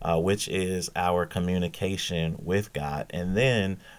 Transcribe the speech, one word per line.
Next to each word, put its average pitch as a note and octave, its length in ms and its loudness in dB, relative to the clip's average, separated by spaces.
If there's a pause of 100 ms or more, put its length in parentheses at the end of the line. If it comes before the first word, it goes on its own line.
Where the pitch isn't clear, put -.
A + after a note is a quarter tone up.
uh, E2 200 2
which G2 260 2
is F#2 480 -2
our F2 320 2
communication F2+ 1120 0
with G2 340 -2
God. C#2+ 380 -4
And F2+ 260 -2
then G#2+ 420 2 (200)